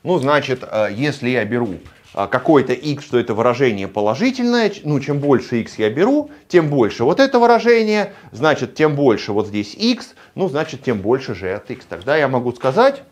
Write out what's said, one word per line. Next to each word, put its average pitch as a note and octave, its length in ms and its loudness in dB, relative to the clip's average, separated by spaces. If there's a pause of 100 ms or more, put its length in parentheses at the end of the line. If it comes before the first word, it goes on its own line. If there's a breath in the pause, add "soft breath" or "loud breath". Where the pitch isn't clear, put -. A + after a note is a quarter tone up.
Ну, F3 160 0
значит, C3+ 440 0
а, G#2+ 260 -2
если B2 420 -4
я A#2+ 140 0
беру, G#2+ 320 -4 (380 soft breath)
а, G2 120 -4
какое-то C3 460 2
x, C#3 320 -6
что - 140 0
это A#2+ 160 -2
выражение A#2 540 0
положительное, A3+ 840 0
ч-, - 140 -16
ну, D3 160 0
чем C#3+ 180 -4
больше B2+ 440 2
x - 160 -12
я G#2+ 120 2
беру, B3+ 400 0 (180 loud breath)
тем E3+ 200 2
больше A#2+ 360 0
вот D#3 140 2
это C4+ 220 4
выражение, A3 720 2 (180 loud breath)
значит, B2+ 440 0
тем D#3 200 2
больше B2+ 380 2
вот G#2 160 -2
здесь G2+ 260 -6
x, A#3 400 -4 (200 loud breath)
ну, F#3 140 -2
значит, D3 360 -6
тем A#2 160 0
больше B2 340 -2
g F#2 200 -6
от - 160 -12
x. B2 180 -12
Тогда G2+ 280 -2
я D3 120 2
могу B2 240 -2
сказать A3 580 0